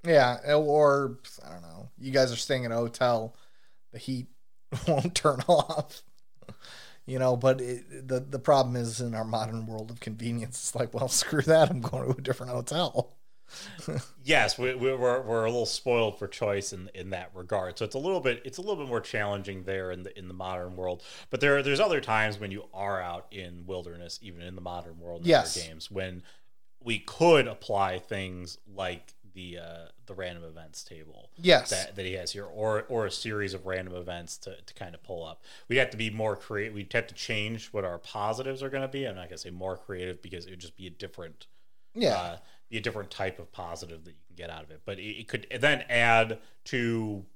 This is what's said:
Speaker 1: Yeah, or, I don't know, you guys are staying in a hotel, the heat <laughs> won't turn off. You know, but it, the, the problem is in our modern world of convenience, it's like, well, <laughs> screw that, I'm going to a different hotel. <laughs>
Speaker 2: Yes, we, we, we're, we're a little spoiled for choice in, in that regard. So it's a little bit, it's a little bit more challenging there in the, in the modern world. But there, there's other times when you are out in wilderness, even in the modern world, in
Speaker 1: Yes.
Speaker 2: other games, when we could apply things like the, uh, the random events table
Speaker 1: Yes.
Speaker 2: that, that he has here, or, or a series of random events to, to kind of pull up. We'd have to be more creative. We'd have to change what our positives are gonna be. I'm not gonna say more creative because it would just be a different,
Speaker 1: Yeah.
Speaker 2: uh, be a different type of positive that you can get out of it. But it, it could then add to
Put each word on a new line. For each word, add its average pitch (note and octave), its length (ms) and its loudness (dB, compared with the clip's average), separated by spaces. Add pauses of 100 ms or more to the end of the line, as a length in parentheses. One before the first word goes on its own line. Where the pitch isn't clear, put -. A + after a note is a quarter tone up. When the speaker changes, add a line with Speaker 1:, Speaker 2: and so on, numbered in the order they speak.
Speaker 1:
Yeah, C3 340 8 (180)
or, C#3+ 640 6 (260)
I D2 60 -14
don't F2 100 -14
know, E2+ 280 -14 (100)
you C3 120 -6
guys C3 220 6
are A2+ 40 -4
staying B2+ 260 0
in A#2 80 -2
a A2+ 40 0
hotel, A#2 600 2 (560)
the A#2 80 -14
heat B2+ 280 -6 (300)
<laughs> - 300 -6
won't E3 260 2
turn C#3 340 4
off. D3+ 540 4 (1040)
You C3 140 -4
know, B2+ 180 6
but C3 240 4
it, B2+ 460 -8
the, B2+ 120 0
the C3+ 200 -4
problem C3 360 6
is A#2 240 -2
in A#2+ 160 -2
our A2 80 0
modern A2+ 440 -2
world A2 240 -8
of A#2 80 -12
convenience, A2+ 580 -4
it's - 180 -6
like, A#2+ 180 -2
well, C3 140 0
<laughs> - 0 -
screw - 360 2
that, D#3+ 260 8
I'm B2+ 120 0
going B2+ 300 0
to B2+ 60 2
a C#3 40 -10
different C3 300 -4
hotel. C#3 600 -2 (760)
<laughs> D#3 60 -6 (320)
Speaker 2:
Yes, C3 320 4
we, B2+ 180 0
we, C3 180 2
we're, B2 280 2
we're A2+ 240 2
a A2+ 40 4
little A#2+ 160 2
spoiled A#2 540 2
for G2+ 80 -4
choice G2+ 460 -2
in, F#2 200 -10
in F#2+ 180 -8
that F#2 220 -6
regard. F#2 440 -4
So A2+ 80 -2
it's G#2 100 -8
a C3 40 -2
little F3+ 200 0
bit, B2+ 240 2
it's C3+ 140 -10
a F3+ 40 -10
little G3+ 140 -2
bit C#3+ 140 -6
more A#2 100 2
challenging G2+ 640 -2
there F#2+ 260 -4
in F2+ 140 -8
the, F#2 160 -12
in F2+ 80 -12
the F#2 60 -12
modern F#2 420 -6
world. F2+ 260 -4 (280)
But B2+ 100 -2
there, C#3+ 240 6
there's C#3 160 2
other F3+ 220 4
times G#2+ 400 2
when G2 100 -6
you G2+ 220 -8
are G2 280 -2
out F2 300 -6
in F2 340 -12
wilderness, F2 560 -8
even E2+ 200 -14
in F2+ 140 -12
the F2+ 60 -12
modern F2 380 -8
world, E2+ 220 -10
in E3+ 80 2
Speaker 1:
Yes. C#3 260 6
Speaker 2:
other E2+ 100 -6
games, D#2+ 240 -14
when F#2 340 -6 (600)
we A#2 160 0
could D#3+ 480 8
apply G2 520 0
things F2+ 580 -8 (100)
like F#2 460 -8 (200)
the, F2 260 -12
uh, E2 260 -14 (220)
the G2+ 60 -14
random F2 300 -8
events D#2+ 400 -14
table D#2 540 -18
Speaker 1:
Yes. E3 320 8
Speaker 2:
that, G2 260 -2
that F#2+ 100 -6
he F#2 100 -2
has F2 180 -6
here, G2+ 100 -8
or, G#2+ 460 0
or A2+ 160 0
a F2+ 60 -2
series G#2 420 -4
of F#2 120 -8
random F#2 300 -4
events F2 440 -8
to, F#2 220 -12
to - 120 -18
kind F2+ 200 -12
of - 100 -18
pull E2 220 -8
up. - 160 -14 (280)
We'd B2 80 4
have B2+ 140 4
to A2+ 60 -10
be A2 120 -2
more G#2+ 260 0
creative. G#2+ 380 -6
We'd G2+ 180 -10
have A#2 160 0
to - 80 -16
change A2 520 -4
what G2+ 180 -4
our F2 120 -4
positives A#2+ 640 -4
are C#3 80 -6
gonna C3+ 200 -4
be. C3+ 160 -4
I'm G#2 100 -6
not F2+ 140 -12
gonna F2 80 -12
say F2+ 140 -12
more F#2 260 -6
creative F2+ 440 -8
because F2 260 -12
it - 20 -16
would F#2 100 -16
just F2+ 160 -14
be F#2 120 -14
a - 20 -12
different, - 580 -14 (460)
Speaker 1:
Yeah. D3 240 2
Speaker 2:
uh, F2 200 -4 (320)
be A2+ 60 -8
a G#2+ 60 -2
different G#2 280 -4
type F#2+ 300 -4
of E2+ 140 -14
positive E2+ 500 -10
that E2+ 80 -16
you - 60 -18 (100)
can F2 80 -18
get E2+ 140 -10
out D#2+ 120 -12
of D2+ 100 -16
it. - 120 -16
But G2 160 -8
it, G#2 200 -8
it - 100 -14
could A#2 180 -6 (100)
then C#3+ 300 4
add A2+ 520 6 (260)
to A2+ 600 -2 (100)